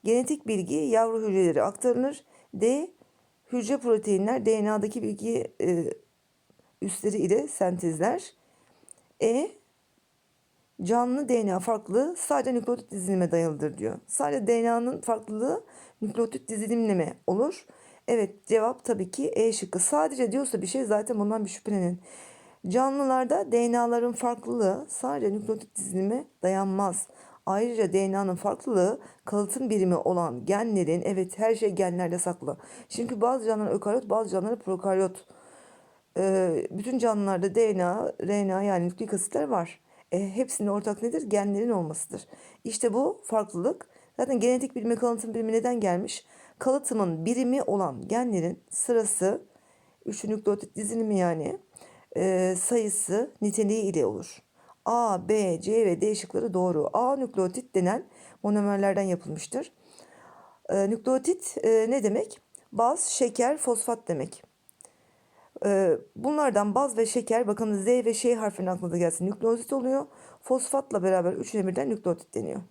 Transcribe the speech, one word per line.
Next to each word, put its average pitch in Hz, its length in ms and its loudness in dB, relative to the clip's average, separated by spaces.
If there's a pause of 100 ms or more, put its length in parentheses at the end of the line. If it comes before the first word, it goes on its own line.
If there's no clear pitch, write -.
Genetik 254 420 2
bilgi 190 280 -2
yavru 226 540 2
hücrelere 175 340 4
aktarılır. 247 640 0 (300)
D. 262 360 0 (600)
Hücre 247 240 0
proteinler 220 720 2
D 220 180 2
N 214 80 2
A'daki 214 300 -2
bilgi, 214 580 -4
e, 170 340 0 (880)
üsleri 196 340 -4
ile 220 320 2
sentezler. 180 880 -2 (880)
E. 269 280 2 (1300)
Canlı 247 460 0
D 233 180 2
N 190 80 0
A 185 60 0
farklılığı 226 580 0
sadece 262 360 0
nükleotit 240 360 -2
dizilimine 185 400 0
dayalıdır 156 480 0
diyor. - 280 -4
Sadece 277 400 -2
D 233 160 4
N 233 80 2
A'nın 233 300 -2
farklılığı 233 640 -4 (380)
nükleotit 226 460 -4
dizilimle 220 460 0
mi 175 200 0 (120)
olur? 247 400 0 (420)
Evet, 226 380 0
cevap 220 380 2
tabii 196 260 -2
ki 269 240 -4
E 226 180 4
şıkkı. 185 260 -4
Sadece 262 540 2
diyorsa 247 300 -2
bir 190 40 -6
şey 269 180 -2
zaten 214 340 0
bundan 208 260 0
bir 190 60 -6
şüphelenin. 180 500 -2 (680)
Canlılarda 262 840 2
D 240 200 4
N 240 80 4
A'ların 240 320 2
farklılığı 233 760 0
sadece 254 440 -2
nükleotit 214 440 -6
dizilime 202 480 -2 (180)
dayanmaz. 190 640 0 (400)
Ayrıca 214 460 0
D 190 200 2
N 196 60 0
A'nın 190 180 0
farklılığı 202 640 0 (240)
kalıtım 208 460 -2
birimi 185 260 4
olan 165 480 0
genlerin, 190 600 0
evet 185 340 -2
her 220 160 4
şey 220 160 0
genlerde 180 480 0
saklı. 170 380 -4 (320)
Çünkü 233 320 -6
bazı 240 260 2
canlılar 214 260 0
ökaryot, 208 380 -2
bazı 214 200 0
canlılar 196 280 -2
prokaryot. 190 680 -2 (880)
Ee, 185 540 2
bütün 233 280 -4
canlılarda 196 560 0
D 214 220 4
N 180 80 2
A, 180 360 0
R 202 280 0
N 185 60 0
A 190 80 0
yani 180 260 2
nükleik 208 260 -4
asitler 277 340 -2
var. 180 320 -2 (320)
E, 190 240 -2
hepsinin 240 320 -2
ortak 208 340 -2
nedir? 233 200 -2
Genlerin 202 480 0
olmasıdır. 165 560 -4 (380)
İşte 226 280 0
bu 277 320 0
farklılık. 208 640 -2 (280)
Zaten 254 240 0
genetik 254 360 2
bilime 233 180 0
kalıtım 226 400 -2
birimi 220 180 -2
neden 233 280 0
gelmiş? 185 460 -2 (320)
Kalıtımın 214 680 0
birimi 247 380 2
olan 180 460 -2
genlerin 202 640 -2
sırası, 220 720 0 (640)
üçlü 208 220 -8
nükleotit 208 480 -2
dizilimi 214 420 -2
yani, 170 400 0 (580)
e, 185 440 2
sayısı 214 680 -2 (100)
niteliği 208 420 0
ile 170 240 2
olur. - 360 -6 (420)
A, 220 440 0
B, 190 320 2
C 214 260 2
ve 180 140 2
D 214 140 2
şıkları 208 400 -4
doğru. 180 380 2
A 254 240 2
nükleotit 240 580 -4
denen 190 300 2 (380)
monomerlerden 202 600 2
yapılmıştır. 180 680 -4 (960)
E, 196 220 2
nükleotit, 262 720 0
e, 220 280 6
ne 262 120 2
demek? 214 380 -2 (320)
Baz, 240 320 2
şeker, 247 520 0
fosfat 233 520 -2
demek. 156 340 -4 (1200)
E, 190 320 4 (180)
bunlardan 220 580 0
baz 262 220 2
ve 226 100 2
şeker, 233 400 0
bakın 208 280 0
Z 190 120 -2
ve 233 280 4
Ş 240 200 2
harfinin 208 320 -4
aklınıza 180 320 -2
gelsin, 170 280 0
nükleozit 226 460 -2
oluyor. 269 340 0 (360)
Fosfatla 254 600 -2
beraber 180 300 2
üçüne - 340 -4
birden 240 240 -2
nükleotit 208 440 -4
deniyor. 110 260 -6 (100)